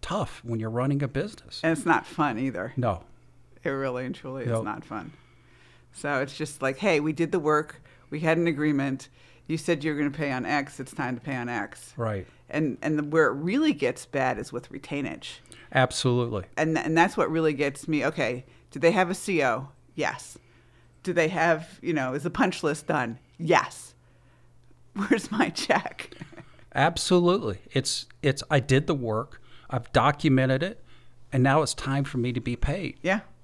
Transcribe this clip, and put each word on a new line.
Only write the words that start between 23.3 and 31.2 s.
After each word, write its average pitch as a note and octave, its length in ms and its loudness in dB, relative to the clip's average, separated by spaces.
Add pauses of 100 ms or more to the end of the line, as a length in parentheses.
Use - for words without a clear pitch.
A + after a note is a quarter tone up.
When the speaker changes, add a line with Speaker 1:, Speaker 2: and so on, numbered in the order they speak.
Speaker 2:
Yes. - 560 2 (460)
<laughs> - 540 -20
Where's G3+ 380 0
my A3 180 2
check? - 600 -2 (340)
<laughs> - 300 -20
Speaker 1:
Absolutely. F3 840 2 (140)
It's, - 340 -2 (160)
it's, C3+ 280 2
I D3 100 4
did C3+ 260 4
the F3 80 2
work. A#2+ 480 -4 (260)
I've B2 240 -6
documented C3 720 4
it. F#3+ 200 -6 (500)